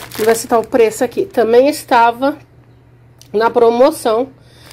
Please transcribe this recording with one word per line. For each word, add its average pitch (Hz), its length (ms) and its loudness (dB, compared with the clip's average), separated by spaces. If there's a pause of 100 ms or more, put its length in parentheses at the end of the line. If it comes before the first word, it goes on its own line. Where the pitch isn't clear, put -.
(100)
Vamos 214 160 -6
ver 226 100 2
se - 120 -12
tá 233 100 0
o 220 80 -4
preço 226 380 0
aqui. 233 200 -6
Também 240 440 2
estava 254 680 0 (960)
na 220 160 0
promoção. 240 800 0 (440)